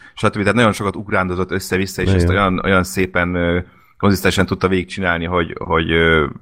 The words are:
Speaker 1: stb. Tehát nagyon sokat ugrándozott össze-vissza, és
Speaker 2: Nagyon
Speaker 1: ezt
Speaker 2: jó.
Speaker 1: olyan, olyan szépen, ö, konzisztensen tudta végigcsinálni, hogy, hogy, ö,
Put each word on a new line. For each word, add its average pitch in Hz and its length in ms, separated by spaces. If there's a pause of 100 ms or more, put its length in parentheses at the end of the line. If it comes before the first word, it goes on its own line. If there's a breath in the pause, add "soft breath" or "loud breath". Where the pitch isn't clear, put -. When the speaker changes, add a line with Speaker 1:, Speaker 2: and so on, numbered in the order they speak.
(140 loud breath)
Speaker 1:
stb. 104 240
Tehát 101 160
nagyon 113 180
sokat 95 240
ugrándozott 92 540
össze-vissza, 95 520
és 90 60
Speaker 2:
Nagyon 95 140
Speaker 1:
ezt 85 100
Speaker 2:
jó. 92 60
Speaker 1:
olyan, 92 260
olyan 92 200
szépen, 90 500
ö, 87 240 (400 soft breath)
konzisztensen 95 480
tudta 92 220
végigcsinálni, 90 560
hogy, 85 340
hogy, 82 320
ö, 82 360 (160)